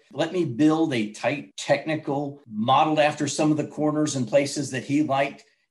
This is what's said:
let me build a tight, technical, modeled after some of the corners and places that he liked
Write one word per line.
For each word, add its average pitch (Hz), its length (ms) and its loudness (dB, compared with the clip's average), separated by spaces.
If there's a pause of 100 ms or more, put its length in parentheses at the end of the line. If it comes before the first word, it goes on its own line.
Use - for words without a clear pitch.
(120)
let 160 220 -4
me 180 100 0
build 151 500 2
a 107 200 -2
tight, 143 420 -4
technical, 143 880 -2
modeled 123 540 2
after 147 260 2
some 156 260 2
of 143 60 2
the 143 100 -2
corners 151 500 -2
and 120 100 -2
places 143 440 0
that 123 120 -4
he 139 180 0
liked 135 440 -2 (240)